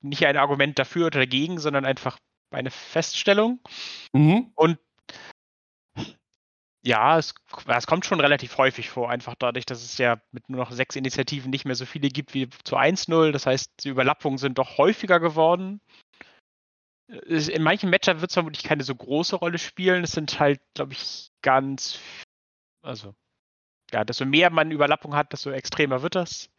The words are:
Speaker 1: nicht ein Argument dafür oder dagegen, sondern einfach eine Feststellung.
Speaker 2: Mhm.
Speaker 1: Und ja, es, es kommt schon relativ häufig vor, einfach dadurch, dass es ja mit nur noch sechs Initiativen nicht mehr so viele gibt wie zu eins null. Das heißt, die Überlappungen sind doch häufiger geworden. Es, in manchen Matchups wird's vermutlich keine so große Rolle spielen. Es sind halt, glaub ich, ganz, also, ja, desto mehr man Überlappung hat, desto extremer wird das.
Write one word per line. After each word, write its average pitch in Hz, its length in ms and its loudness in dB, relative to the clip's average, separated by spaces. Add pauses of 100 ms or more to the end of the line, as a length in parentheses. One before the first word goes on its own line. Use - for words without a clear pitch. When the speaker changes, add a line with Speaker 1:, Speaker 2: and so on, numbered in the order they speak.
Speaker 1:
nicht 143 260 0
ein 143 100 4
Argument 139 420 2
dafür 165 280 0
oder 143 140 0
dagegen, 143 400 0
sondern 143 240 0
einfach 135 340 -2 (320)
eine 131 200 -6
Feststellung. 208 880 0 (520)
Speaker 2:
Mhm. 160 440 6
Speaker 1:
Und 160 220 4 (2000)
ja, 120 360 4
es, - 160 -4 (320)
es 120 200 0
kommt 175 200 0
schon 175 140 0
relativ 143 380 2
häufig 131 320 2
vor, 120 200 -4
einfach 123 240 -8
dadurch, 120 320 -4
dass 120 180 -12
es - 140 -12
ja 120 220 2 (100)
mit - 180 -18
nur 131 120 -6
noch 123 120 -8
sechs 123 240 -4
Initiativen 131 540 -4
nicht 131 140 -4
mehr 131 100 -4
so 123 100 -8
viele 139 240 -4
gibt 135 240 -6
wie 131 160 -4 (160)
zu - 120 -2
eins 160 320 2
null. 160 240 4
Das 143 140 -2
heißt, - 380 -2
die 139 60 -6
Überlappungen 135 480 0
sind 135 200 -2
doch - 200 -2
häufiger 180 420 4
geworden. 170 600 2 (1500)
Es, 156 200 -2
in 160 140 -2
manchen 196 280 2
Matchups 180 300 2
wird's 175 140 -6
vermutlich 160 300 -2
keine 147 180 0
so 131 120 -4
große 151 420 -2
Rolle 170 220 -4
spielen. 180 460 0
Es 160 80 -4
sind 151 280 -4
halt, 143 200 4 (140)
glaub 139 180 -8
ich, - 380 -12 (120)
ganz, 135 580 0 (840)
also, 104 320 -12 (800)
ja, 110 120 0
desto 123 200 -4
mehr 156 260 6
man 160 220 2
Überlappung 147 420 0
hat, 147 180 0
desto - 180 -10
extremer 135 520 -2
wird 175 140 -4
das. - 420 -6